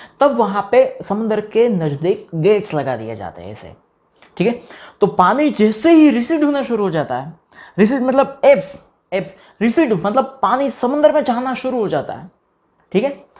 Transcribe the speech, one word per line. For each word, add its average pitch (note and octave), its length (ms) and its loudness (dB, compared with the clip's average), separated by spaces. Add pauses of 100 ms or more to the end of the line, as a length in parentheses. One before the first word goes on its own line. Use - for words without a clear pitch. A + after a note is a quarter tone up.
(200)
तब C4+ 180 2
वहां G3+ 240 0 (100)
पे C4 280 2 (100)
समुद्र G#3+ 320 -2
के A3 280 0
नजदीक E3 640 -2
गेट्स G3 380 0
लगा C3 240 -4
दिए A2+ 180 -10
जाते F2 260 -12
हैं F2+ 100 -14
ऐसे, F#2+ 220 -18 (640)
ठीक F3 100 0
है। A#3+ 140 -4 (400)
तो G3+ 60 6
पानी A#3 420 2
जैसे G#3+ 420 2
ही D#4 180 8
रिसीड C4 340 0
होना C#4+ 200 0
शुरू A3 200 -2
हो F#3+ 60 0
जाता D3+ 260 -2
है, C#3 240 -10 (400)
रिसीड A3+ 220 2
मतलब C4 440 0
एब्स, - 400 2 (280)
एब्स, F#3+ 220 -6 (260)
रिसीड A#3 320 2
मतलब G#3 480 -4
पानी B3+ 280 0
समुद्र D4 420 0
में D4 120 0
जाना B3+ 300 -4
शुरू B3+ 260 -6
हो G#3 80 -2
जाता D3 260 -6
है, D#3 180 -16 (640)
ठीक G3+ 100 0
है। C#4 260 -8 (100)